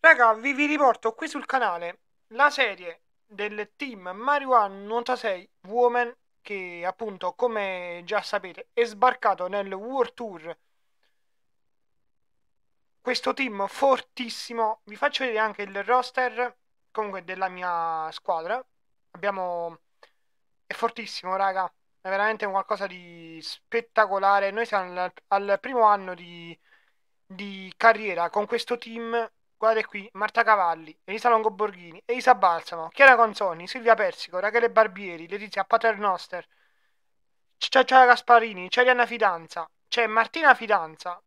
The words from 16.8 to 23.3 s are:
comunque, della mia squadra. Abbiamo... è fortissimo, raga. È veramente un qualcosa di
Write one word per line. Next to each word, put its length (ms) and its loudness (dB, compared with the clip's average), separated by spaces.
comunque, 320 -8
della 240 -6
mia 640 -6
squadra. 500 -4
Abbiamo... 680 -6
è 60 -12
fortissimo, 640 -6
raga. 360 -2
È 60 -10
veramente 380 -2
un 80 -4
qualcosa 340 -2
di 540 -16